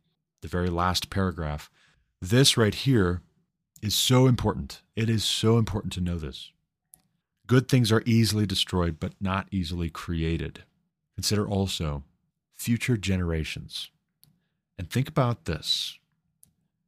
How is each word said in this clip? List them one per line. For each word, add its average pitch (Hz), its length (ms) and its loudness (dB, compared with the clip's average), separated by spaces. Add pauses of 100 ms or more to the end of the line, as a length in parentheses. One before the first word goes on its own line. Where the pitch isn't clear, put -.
(420)
the 87 60 -12
very 90 220 -2
last 87 400 -2
paragraph. 80 600 -4 (500)
This 117 360 4
right 107 180 4
here 92 480 2 (600)
is 104 140 -2
so 127 320 6
important. 104 540 0 (120)
It 113 160 -2
is 110 140 0
so 113 340 2
important 107 360 -2
to 90 60 -6
know 87 180 -2
this. 73 340 -10 (960)
Good 123 200 4
things 123 220 4
are 113 140 4
easily 107 420 2
destroyed, 90 540 -2
but 90 200 -6
not 98 300 -4
easily 85 380 -4
created. 80 720 -4 (540)
Consider 104 320 -2
also 90 560 -4 (480)
future 120 440 -2
generations. 87 960 -4 (880)
And 82 120 -10
think 131 180 -2
about 120 380 0
this. - 520 -6 (880)